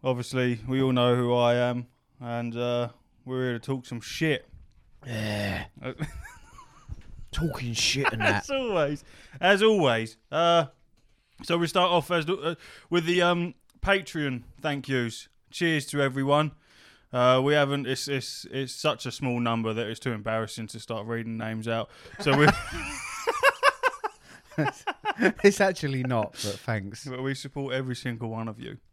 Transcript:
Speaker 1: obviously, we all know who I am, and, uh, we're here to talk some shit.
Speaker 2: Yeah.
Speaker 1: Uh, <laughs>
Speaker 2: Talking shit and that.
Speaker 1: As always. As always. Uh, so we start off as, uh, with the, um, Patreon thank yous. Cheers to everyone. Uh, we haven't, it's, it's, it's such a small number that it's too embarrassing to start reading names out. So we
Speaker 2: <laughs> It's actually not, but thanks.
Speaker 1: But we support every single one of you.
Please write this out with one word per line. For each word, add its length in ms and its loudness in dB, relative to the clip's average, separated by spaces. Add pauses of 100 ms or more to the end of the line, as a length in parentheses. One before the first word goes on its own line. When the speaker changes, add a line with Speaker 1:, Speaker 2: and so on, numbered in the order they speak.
Speaker 1:
obviously, 640 0
we 140 2
all 100 4
know 240 6
who 180 2
I 220 6
am, 320 0 (320)
and, 380 -6
uh, 320 0 (340)
we're 200 -4
here 100 0
to 60 -4
talk 260 -6
some 160 -10
shit. 440 -2 (600)
Speaker 2:
Yeah. 600 -4 (160)
Speaker 1:
Uh, 160 -10
<laughs> 60 -6 (1300)
Speaker 2:
Talking 420 -2
shit 400 0
and 80 -4
that. 220 2
Speaker 1:
As 60 -14
always. 540 0 (360)
As 220 6
always. 560 4 (140)
Uh, 340 4 (800)
so 140 0
we 100 0
start 240 2
off 180 2
as, 180 0
uh, 280 -2 (340)
with 160 2
the, 160 2
um, 320 2 (280)
Patreon 640 -2 (180)
thank 280 -4
yous. 380 -2 (240)
Cheers 360 0
to 140 -2
everyone. 500 2 (640)
Uh, 300 6
we 100 4
haven't, 320 2
it's, 220 -4
it's, 420 -6
it's 240 -6
such 320 -2
a 60 -6
small 280 -2
number 340 0
that 140 -4
it's 120 -8
too 140 -4
embarrassing 540 -4
to 120 -12
start 260 -8
reading 320 -6
names 300 -6
out. 220 -2 (320)
So 160 4
we 100 10 (2000)
Speaker 2:
<laughs> 80 2 (760)
It's 180 6
actually 420 0
not, 280 0
but 280 -6
thanks. 460 -6
Speaker 1:
But 160 -8
we 140 -2
support 400 -8
every 200 -4
single 340 -6
one 180 -6
of 120 -10
you. 180 -12 (160)